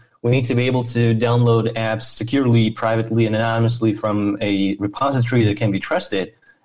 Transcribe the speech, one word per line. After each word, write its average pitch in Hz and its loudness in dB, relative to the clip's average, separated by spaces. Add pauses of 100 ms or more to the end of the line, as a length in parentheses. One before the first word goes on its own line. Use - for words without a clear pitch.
(220)
We 120 0
need 127 2
to 123 -2
be 123 2
able 127 0
to 120 0
download 117 2
apps 110 -4
securely, 120 2
privately, 113 0
and 107 -2
anonymously 113 0
from 104 -2
a 98 0
repository 120 0
that 101 0
can 104 -2
be 98 -2
trusted. 101 -4 (320)